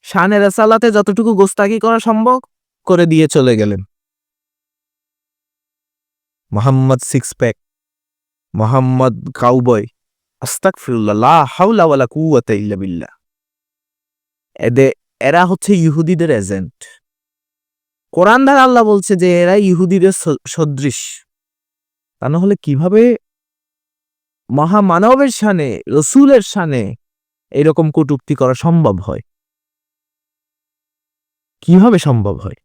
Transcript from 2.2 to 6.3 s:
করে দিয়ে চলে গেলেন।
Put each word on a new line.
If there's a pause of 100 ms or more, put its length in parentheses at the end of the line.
করে
দিয়ে
চলে
গেলেন। (2750)